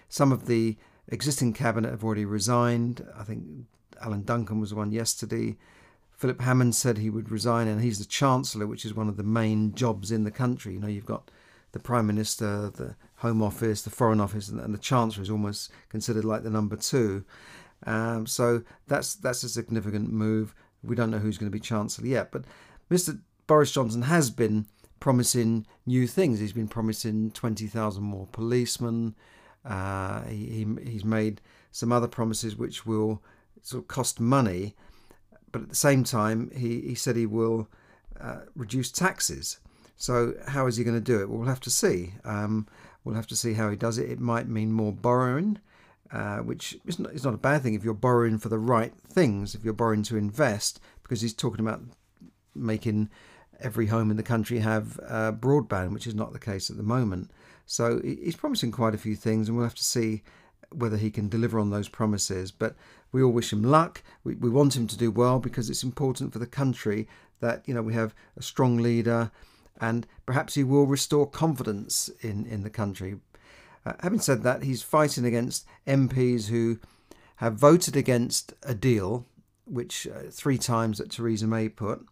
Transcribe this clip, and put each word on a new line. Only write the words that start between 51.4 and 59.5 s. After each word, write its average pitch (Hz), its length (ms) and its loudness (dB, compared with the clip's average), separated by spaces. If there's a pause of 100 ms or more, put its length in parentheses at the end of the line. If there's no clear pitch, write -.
about 110 220 -2 (720)
making 107 540 0 (500)
every 113 280 -2
home 110 220 2
in 107 60 2
the 110 80 -4
country 117 360 0
have, 110 460 0
uh, 110 280 -2
broadband, 113 600 0
which 113 140 -8
is 110 80 -6
not 107 160 -4
the - 80 -12
case 98 300 -6
at - 80 -12
the 107 60 -6
moment. 107 460 0 (360)
So 117 360 0
he, 135 220 -4
he's 165 140 -4
promising 220 340 0
quite 113 240 0
a - 20 -4
few 107 200 -4
things, 110 320 0
and 117 80 0